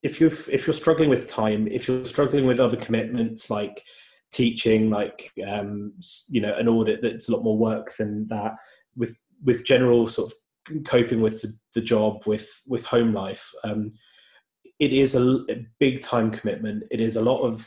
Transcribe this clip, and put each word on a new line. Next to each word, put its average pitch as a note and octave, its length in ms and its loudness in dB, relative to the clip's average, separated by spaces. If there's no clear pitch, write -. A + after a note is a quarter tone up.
If - 160 -4
you're, D#3+ 120 6
if - 360 -4
you're D#3+ 60 0
struggling D#3+ 380 4
with - 160 2
time, G#2+ 420 0
if A#2+ 200 -4
you're B2+ 180 -2
struggling C#3 400 2
with B2+ 120 4
other A#2 200 2
commitments A2+ 720 -2
like G#2 320 -4
teaching, A2+ 560 2
like, G#2 360 -2
um, G2+ 520 -6
s-, - 340 -2
you A#2+ 80 2
know, G#2 140 -2
an A#2 140 0
audit A2 340 2
that's - 260 -4
a A2+ 80 2
lot - 80 -4
more G#2+ 140 2
work A2 400 -2
than G#2+ 300 -4
that, A2 260 -6
with, A#2 180 -4
with A#2+ 220 2
general A#2+ 400 6
sort - 240 -2
of - 60 -18
coping A#2+ 360 2
with A2 220 0
the, A2 140 -10
the A#2 60 0
job, G#2+ 460 0
with, - 400 -4
with B2 180 -4
home A#2 300 2
life, F#2+ 380 -8
um, G#2+ 260 -4
it C#3 120 2
is C3+ 220 4
a, B2+ 340 4
a A#2+ 160 -6
big C3 240 2
time A2+ 280 0
commitment. G#2+ 600 -6
It A#2 100 -4
is A2+ 140 0
a A2+ 80 0
lot A#2+ 200 2
of A2 240 -4